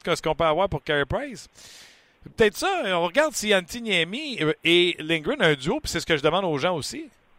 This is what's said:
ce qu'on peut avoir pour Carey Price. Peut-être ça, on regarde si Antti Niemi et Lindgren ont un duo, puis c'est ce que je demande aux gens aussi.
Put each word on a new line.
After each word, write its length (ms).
ce 180
qu'on 140
peut 80
avoir 260
pour 140
Carey 220
Price. 420
Peut-être 220
ça, 260
on 80
regarde 280
si 220
Antti 260
Niemi 580
et 360
Lindgren 420
ont 40
un 100
duo, 240
puis 100
c'est 100
ce 60
que 120
je 40
demande 240
aux 120
gens 180
aussi. 340